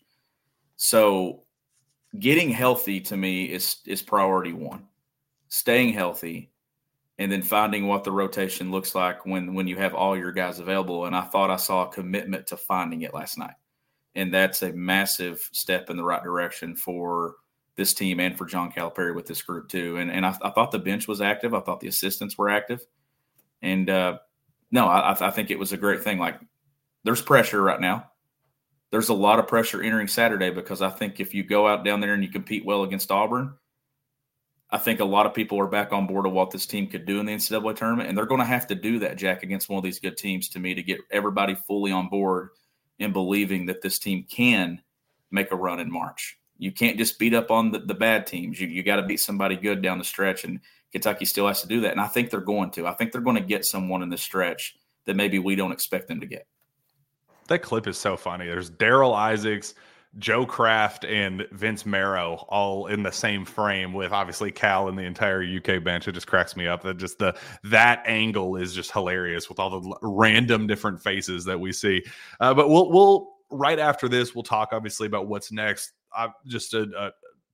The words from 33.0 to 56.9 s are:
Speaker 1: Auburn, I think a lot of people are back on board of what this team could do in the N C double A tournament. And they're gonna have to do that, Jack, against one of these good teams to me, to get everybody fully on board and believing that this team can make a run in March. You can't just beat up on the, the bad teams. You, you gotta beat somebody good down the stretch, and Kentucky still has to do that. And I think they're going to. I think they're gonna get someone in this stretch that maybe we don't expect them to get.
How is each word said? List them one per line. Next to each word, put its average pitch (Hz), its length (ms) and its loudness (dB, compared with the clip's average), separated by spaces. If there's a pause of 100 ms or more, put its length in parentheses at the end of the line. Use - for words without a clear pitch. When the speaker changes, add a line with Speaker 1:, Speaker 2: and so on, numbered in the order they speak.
Speaker 1:
Auburn, 117 420 0 (1160)
I 107 80 -2
think 113 220 0
a 104 40 2
lot 101 220 4
of - 80 -2
people 107 260 0
are 98 60 2
back 101 260 0
on 98 140 0
board 95 180 -2
of 95 80 0
what 92 180 2
this - 140 -6
team 101 220 -4
could 82 180 -8
do 98 160 -2
in 107 60 -4
the 107 60 -4
N 107 80 -4
C - 140 -2
double 110 140 0
A 107 60 -4
tournament. 113 340 0
And 98 80 -2
they're 107 80 0
gonna 123 220 2
have 123 220 0
to 104 60 -2
do 107 260 -2
that, 92 180 -4
Jack, 92 240 -2
against 95 260 -6
one 101 80 -4
of 95 80 -4
these 92 160 -6
good 92 160 -6
teams 95 320 -4
to - 100 -12
me, 90 160 -4
to 90 80 -8
get 90 180 -4 (100)
everybody 101 440 0
fully 101 380 -2
on 92 160 0
board 95 400 -2 (500)
and 104 140 -2
believing 95 540 0
that 90 160 -6
this 95 160 -2
team 95 300 -4
can 98 520 2 (500)
make 98 220 -2
a 92 40 -2
run 90 220 -2
in 85 140 -8
March. - 460 -8 (180)
You 95 160 -6
can't 113 240 0
just 110 220 0
beat 117 160 4
up 113 160 2
on 113 200 4
the, 107 100 -4
the 98 140 -4
bad 107 320 2
teams. 90 320 -8
You, 90 100 -4
you 87 140 -6
gotta 98 240 0
beat 101 140 -2
somebody 98 340 0
good 98 280 -2
down 92 160 0
the 87 60 -8
stretch, 95 400 -2
and 92 160 -6 (320)
Kentucky 98 340 -2
still 101 200 0
has 101 140 0
to - 80 -8
do 117 140 0
that. - 100 0
And 90 80 -2
I 104 60 0
think 120 240 0
they're 101 100 -2
going 95 320 -2
to. 85 140 -6
I 90 80 -2
think 113 180 -4
they're 123 80 -4
gonna 117 220 2
get 95 240 -2
someone 92 360 -2
in 90 60 -6
this 87 140 -6
stretch - 540 -4 (280)
that 95 100 -2
maybe 98 240 2
we 98 160 0
don't 95 180 -2
expect - 360 -6
them 82 120 -6
to - 60 -12
get. - 200 -16 (1000)